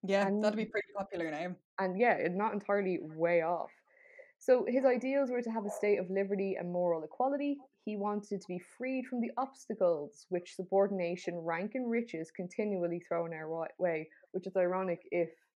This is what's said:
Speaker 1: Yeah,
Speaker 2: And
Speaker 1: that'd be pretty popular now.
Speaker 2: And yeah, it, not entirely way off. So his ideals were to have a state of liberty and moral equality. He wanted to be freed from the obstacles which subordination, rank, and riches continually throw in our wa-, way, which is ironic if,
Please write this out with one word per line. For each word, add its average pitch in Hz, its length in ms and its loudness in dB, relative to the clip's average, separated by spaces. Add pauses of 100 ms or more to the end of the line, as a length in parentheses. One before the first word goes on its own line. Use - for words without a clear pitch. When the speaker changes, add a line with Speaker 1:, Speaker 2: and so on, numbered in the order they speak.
Speaker 1:
Yeah, 196 240 4
Speaker 2:
And 208 160 2
Speaker 1:
that'd 214 140 2
be 214 80 0
pretty - 220 -4 (100)
popular 180 320 -4
now. 170 260 -6 (220)
Speaker 2:
And 190 220 0
yeah, 233 140 6
it, 175 200 2
not 208 200 0
entirely 202 480 0
way 165 400 2
off. 165 300 0 (680)
So 254 280 6
his 262 180 2
ideals 262 440 2
were 247 120 -2
to 233 100 -4
have 220 140 -4
a 208 40 -4
state 208 300 2
of 180 100 -4
liberty 196 480 0
and 175 140 -6
moral 175 320 0
equality. 277 540 -2 (260)
He 214 140 -6
wanted 208 440 -4
to - 60 -20
be 180 120 -6 (180)
freed 254 300 -4
from 247 120 -4
the 233 180 -2
obstacles 180 920 -2
which 175 260 -4
subordination, 185 840 0
rank, 170 360 -4
and 254 140 -2
riches 233 420 -4
continually 180 760 -2
throw 170 180 -2
in 165 80 -8
our 156 160 -8
wa-, 165 180 -4 (100)
way, 165 320 0 (220)
which 185 160 -6
is 190 80 -6
ironic 180 460 2 (100)
if, 170 180 2 (260)